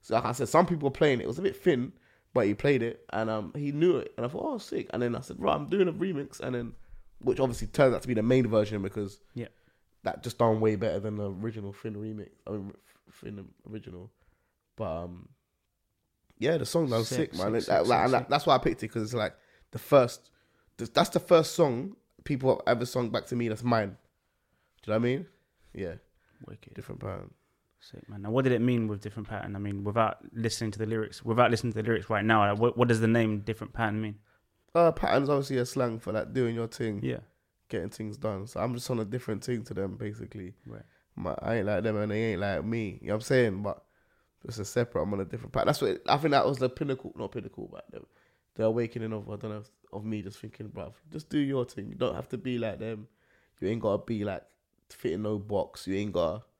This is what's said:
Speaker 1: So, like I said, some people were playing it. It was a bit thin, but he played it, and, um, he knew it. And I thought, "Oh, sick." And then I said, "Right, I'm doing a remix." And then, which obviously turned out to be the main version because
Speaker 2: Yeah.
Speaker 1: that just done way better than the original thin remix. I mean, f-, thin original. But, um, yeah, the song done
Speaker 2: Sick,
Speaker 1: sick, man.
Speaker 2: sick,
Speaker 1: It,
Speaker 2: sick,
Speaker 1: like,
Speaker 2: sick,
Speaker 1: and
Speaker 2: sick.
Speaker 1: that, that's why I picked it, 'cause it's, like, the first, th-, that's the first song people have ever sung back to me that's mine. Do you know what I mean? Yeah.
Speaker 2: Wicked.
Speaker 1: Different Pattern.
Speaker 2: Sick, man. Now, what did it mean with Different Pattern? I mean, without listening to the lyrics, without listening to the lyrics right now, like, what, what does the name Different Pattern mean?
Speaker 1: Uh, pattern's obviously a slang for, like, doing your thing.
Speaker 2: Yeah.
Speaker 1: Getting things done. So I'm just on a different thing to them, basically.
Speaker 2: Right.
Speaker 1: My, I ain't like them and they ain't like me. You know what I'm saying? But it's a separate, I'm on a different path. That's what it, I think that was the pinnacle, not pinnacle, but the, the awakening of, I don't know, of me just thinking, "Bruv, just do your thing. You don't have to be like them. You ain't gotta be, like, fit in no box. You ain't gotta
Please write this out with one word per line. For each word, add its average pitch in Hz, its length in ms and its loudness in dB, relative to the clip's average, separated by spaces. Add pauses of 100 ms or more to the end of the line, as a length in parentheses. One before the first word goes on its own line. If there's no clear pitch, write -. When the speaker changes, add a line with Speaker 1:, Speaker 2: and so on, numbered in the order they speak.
Speaker 1:
So, - 140 -6
like 113 100 2
I 110 80 0
said, 123 160 -2
some 170 180 6
people 151 220 0
were 131 40 -2
playing 139 280 4
it. - 40 -6
It - 20 -4
was 120 120 -4
a 180 40 -6
bit - 140 -2
thin, 131 360 2 (400)
but 117 140 4
he 104 80 2
played 135 280 2
it, 117 280 -6
and, 110 200 -2
um, 107 260 -4
he 143 160 -4
knew 156 240 4
it. - 200 -4
And 117 80 -4
I 123 40 -2
thought, 151 160 -6
"Oh, 269 140 -4
sick." - 340 -6
And 120 100 -2
then 120 140 0
I - 40 -6
said, - 200 -12
"Right, 73 140 2
I'm 147 140 -4
doing 185 200 2
a 165 40 -4
remix." 156 480 -6
And 127 140 -4
then, 120 200 -6 (440)
which - 220 0
obviously 120 280 0
turned 135 260 6
out - 80 -2
to - 60 -10
be 123 60 0
the 110 80 0
main 127 240 6
version 107 360 2
because 98 380 -8 (140)
Speaker 2:
Yeah. 117 140 -10 (560)
Speaker 1:
that - 180 -4
just - 160 -8
done 110 220 4
way 110 160 4
better 95 240 -2
than 104 160 -6
the 101 140 -4
original 101 420 -8
thin 110 240 -10
remix. 107 340 -10 (160)
I - 60 -8
mean, 101 200 -8 (360)
f-, - 120 -20
thin 101 280 -14 (220)
original. 101 420 -14 (640)
But, 85 280 -6
um, 87 240 -14 (1120)
yeah, 151 200 2
the 135 80 -4
song 165 220 0
done 117 160 2
Speaker 2:
Sick, 127 300 -2
Speaker 1:
sick, 85 80 -8
man. 104 100 0
Speaker 2:
sick, - 20 0
Speaker 1:
It, 117 100 0
Speaker 2:
sick, - 80 0
Speaker 1:
like, 85 140 6
Speaker 2:
sick, 120 120 6
Speaker 1:
and 117 120 4
Speaker 2:
sick. 123 100 4
Speaker 1:
that, 127 100 -10
that's 147 160 2
why 143 80 8
I 127 40 6
picked - 240 -2
it, 110 60 -6
'cause 113 140 -4
it's, 110 120 -6
like, 107 200 -2 (360)
the - 80 -10
first, - 520 4 (460)
th-, 117 160 -8
that's 175 180 4
the 175 100 2
first 160 340 6
song 151 420 2 (280)
people 131 260 2
have - 160 4
ever 117 200 4
sung 120 240 -2
back 104 160 -2
to 127 100 -4
me 117 120 0
that's 110 160 -4
mine. 110 320 2 (840)
Do - 80 -6
you 107 80 4
know - 20 4
what 120 80 2
I - 80 2
mean? 175 100 -6 (460)
Yeah. 90 220 -6 (520)
Speaker 2:
Wicked. - 280 -20
Speaker 1:
Different - 260 -12
Pattern. - 320 -10 (480)
Speaker 2:
Sick, - 280 -20
man. 104 140 -14
Now, 104 80 -6
what 131 140 4
did 131 80 6
it 113 100 4
mean 120 260 2
with 101 140 -4
Different 104 260 -10
Pattern? 101 280 -8
I - 20 -8
mean, 101 260 -6
without 107 340 2 (140)
listening 113 400 -4
to 101 60 -12
the 110 80 -2
lyrics, 110 380 -6
without 113 260 6
listening 117 240 2
to 110 80 -2
the 107 40 -2
lyrics 113 240 0
right 104 140 2
now, 107 260 6
like, 104 80 2
what, 117 180 4
what 123 120 6
does 113 120 4
the 113 80 4
name 110 320 4
Different 107 320 -8
Pattern 110 300 -2
mean? 104 160 -8 (560)
Speaker 1:
Uh, 170 160 8
pattern's 135 380 2
obviously 139 300 2
a 120 80 0
slang 120 320 -2
for, 117 140 -6
like, 107 200 -2
doing 120 220 2
your 113 120 -4
thing. 110 380 -4
Speaker 2:
Yeah. 127 160 -4 (480)
Speaker 1:
Getting 95 220 -4
things 107 260 -10
done. 101 300 -6
So - 140 -8
I'm 120 140 0
just 120 160 -8
on 123 100 0
a 110 40 -2
different 107 400 -6
thing 120 200 -4
to - 100 -12
them, 98 220 -4
basically. 104 580 -10 (120)
Speaker 2:
Right. 110 160 -16 (320)
Speaker 1:
My, - 260 -4
I 117 160 -2
ain't 101 100 0
like 98 180 0
them 110 120 0
and 104 140 -2
they 110 220 0
ain't 90 80 -2
like 95 240 -2
me. 110 360 -4
You 58 80 -10
know 104 60 0
what - 40 0
I'm - 40 -4
saying? 113 400 2
But - 220 -6 (600)
it's 113 140 -10
a 101 60 -6
separate, 117 380 -2
I'm 98 100 -2
on 98 80 -2
a 95 40 -2
different - 280 -10
path. - 140 2
That's 147 140 2
what 117 120 2
it, - 160 -4
I 135 80 6
think 147 160 2
that 139 120 6
was 131 140 2
the 127 100 0
pinnacle, 135 480 -4
not - 160 -8
pinnacle, - 400 -12
but - 200 -16
the, - 100 -14 (540)
the 110 80 0
awakening 113 480 0
of, 107 180 -8
I 107 60 -8
don't 107 140 -8
know, 104 120 -10 (300)
of 104 120 -10
me 107 180 -4
just 95 160 -12
thinking, 110 320 -14
"Bruv, - 220 -10 (200)
just 156 180 -12
do 151 80 0
your 139 260 0
thing. 104 240 -12
You 107 60 -12
don't 127 220 -2
have - 140 -10
to 123 80 -6
be 123 200 -4
like 110 220 -4
them. 110 260 -8 (540)
You 92 80 -2
ain't 113 120 0
gotta 104 240 2
be, 107 200 -2
like, 98 180 -6 (480)
fit - 220 -4
in 101 100 -2
no 107 160 -2
box. 104 480 -4
You 95 80 -2
ain't 101 180 -2
gotta 87 300 0 (180)